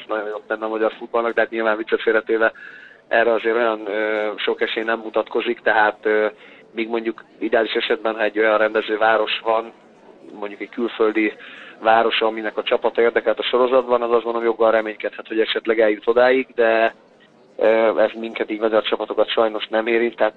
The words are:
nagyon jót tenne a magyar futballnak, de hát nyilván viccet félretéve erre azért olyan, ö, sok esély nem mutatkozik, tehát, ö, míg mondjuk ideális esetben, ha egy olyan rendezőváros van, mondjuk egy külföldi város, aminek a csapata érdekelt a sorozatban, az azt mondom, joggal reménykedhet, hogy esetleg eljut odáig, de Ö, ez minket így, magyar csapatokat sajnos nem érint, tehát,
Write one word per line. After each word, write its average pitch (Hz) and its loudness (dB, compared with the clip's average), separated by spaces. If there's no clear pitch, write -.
nagyon 107 -4
jót 107 -10
tenne 110 -4
a 110 -4
magyar 110 0
futballnak, 117 -4
de 113 0
hát 110 0
nyilván 113 -2
viccet 110 -2
félretéve 113 0
erre 117 2
azért 110 0
olyan, 110 -2
ö, 107 -2
sok - -4
esély 113 -4
nem 113 -2
mutatkozik, 110 -4
tehát, 107 2
ö, 107 2
míg 110 -6
mondjuk 113 -6
ideális 113 0
esetben, 113 -2
ha 110 -4
egy 104 -2
olyan 110 4
rendezőváros 107 0
van, 113 -2
mondjuk 104 -10
egy 98 -12
külföldi 110 0
város, 110 2
aminek 110 -4
a 107 -2
csapata 117 0
érdekelt 113 2
a 107 -4
sorozatban, 123 2
az 117 -2
azt 117 2
mondom, 117 -4
joggal 113 2
reménykedhet, 107 -4
hogy 113 -4
esetleg 110 0
eljut 107 2
odáig, 127 4
de 113 2
Ö, 110 4
ez 107 2
minket 113 -6
így, 107 -6
magyar 110 2
csapatokat 107 -2
sajnos 110 -2
nem 110 -2
érint, 117 0
tehát, 107 0